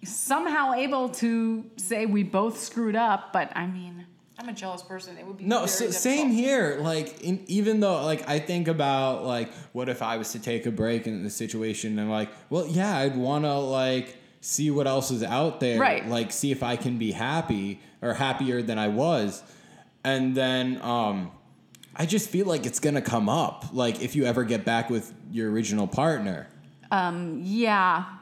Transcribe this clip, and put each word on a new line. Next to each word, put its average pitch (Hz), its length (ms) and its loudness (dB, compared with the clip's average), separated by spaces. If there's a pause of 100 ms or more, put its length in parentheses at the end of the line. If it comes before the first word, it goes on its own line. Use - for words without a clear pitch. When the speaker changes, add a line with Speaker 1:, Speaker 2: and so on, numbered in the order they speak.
Speaker 1:
somehow 285 680 0
able 262 360 0
to 226 560 -2 (120)
say, 220 280 -2
"We 208 180 4
both 214 360 0
screwed 220 360 -2
up," 220 380 2
but, 175 220 0
I 180 120 -4
mean, 175 380 -10 (340)
I'm 240 100 -12
a 220 40 -8
jealous 190 280 -10
person. 185 360 -14
It 170 80 -16
would 196 120 -12
be 196 80 -8
Speaker 2:
No, 220 140 2
Speaker 1:
very 180 100 0
Speaker 2:
so, - 160 0
Speaker 1:
difficult. 180 160 0
Speaker 2:
same 277 300 4
here. 233 500 4
Like, 156 400 -2
in, 185 260 -2
even 214 320 4
though, 180 240 4
like, 156 240 0
I 147 120 2
think 175 280 0
about, 139 560 2
like, 120 300 -2 (200)
what 123 160 -4
if 123 120 -2
I 113 160 -2
was 110 160 -6
to 117 60 -8
take 117 260 -2
a 120 60 0
break 113 360 0
in 107 160 -4
the 104 60 -4
situation, 110 720 -4
and, 107 100 -2
like, 107 200 0 (200)
well, 170 180 0
yeah, 180 300 0
I'd 135 180 0
wanna, 143 440 0
like, 131 580 0 (240)
see 147 300 0
what 139 160 2
else 135 240 2
is 117 120 0
out 131 380 0
there. 120 180 2
Speaker 1:
Right. - 280 2
Speaker 2:
Like, 117 260 0
see 143 180 0
if 131 120 -2
I 120 120 0
can 123 220 -2
be 110 160 0
happy 110 680 -2 (220)
or 117 140 0
happier 131 460 0
than 113 160 -2
I 107 120 2
was. 113 520 2 (640)
And 131 320 2
then, 127 460 0
um, 104 500 0 (640)
I 160 100 -2
just 190 240 0
feel 185 160 2
like 160 200 0
it's 120 160 -4
gonna 143 200 2
come 113 280 2
up, 143 420 0
like, 120 300 0
if 127 160 -4
you 139 80 4
ever 120 180 2
get 113 220 0
back 117 240 0
with 117 240 -2 (180)
your 113 200 0
original 104 360 2
partner. 110 600 0 (440)
Speaker 1:
Um, 175 500 0
yeah. 190 640 4 (180)